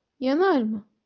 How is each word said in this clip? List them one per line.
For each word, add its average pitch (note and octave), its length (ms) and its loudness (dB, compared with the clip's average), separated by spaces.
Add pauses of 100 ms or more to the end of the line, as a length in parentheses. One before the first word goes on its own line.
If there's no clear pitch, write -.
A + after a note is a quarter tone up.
(200)
yanar C#4+ 420 0
mı? A3 260 -6 (180)